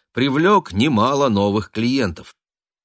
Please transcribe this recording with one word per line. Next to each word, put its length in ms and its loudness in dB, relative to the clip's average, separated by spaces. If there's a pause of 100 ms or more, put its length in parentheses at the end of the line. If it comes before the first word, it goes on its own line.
(120)
привлек 640 0
немало 560 0
новых 420 0
клиентов. 640 -4 (500)